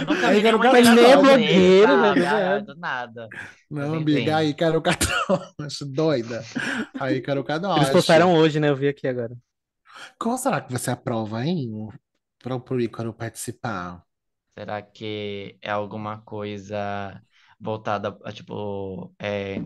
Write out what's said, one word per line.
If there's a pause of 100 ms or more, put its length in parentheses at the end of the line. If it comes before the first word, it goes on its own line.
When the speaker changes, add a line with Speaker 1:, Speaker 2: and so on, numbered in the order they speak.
Speaker 1:
"Nossa,
nunca
vi
Speaker 2:
Ícaro
Speaker 1:
nenhuma
Speaker 3:
Ele
nem
é
Speaker 1:
interação
Speaker 2:
Kadoshi.
Speaker 1:
dele",
Speaker 3:
blogueiro,
né?
Speaker 1:
sabe?
Speaker 3:
Do
Speaker 1:
Ah,
Speaker 3:
nada.
Speaker 1:
do
nada. (420)
Speaker 2:
Não, (100)
Speaker 1:
Mas,
Speaker 2:
amiga,
Speaker 1:
enfim.
Speaker 2:
a
Ícaro
Kadoshi,
<laughs>
doida. (540)
A
Ícaro
Kadoshi.
Speaker 3:
Eles
postaram
hoje,
né?
Eu
vi
aqui
agora. (840)
Speaker 2:
Qual
será
que
vai
ser
a
prova,
hein? (540)
Pra,
pro
Ícaro
participar. (560)
Speaker 1:
Será
que
é
alguma
coisa (400)
voltada
a,
tipo,
é,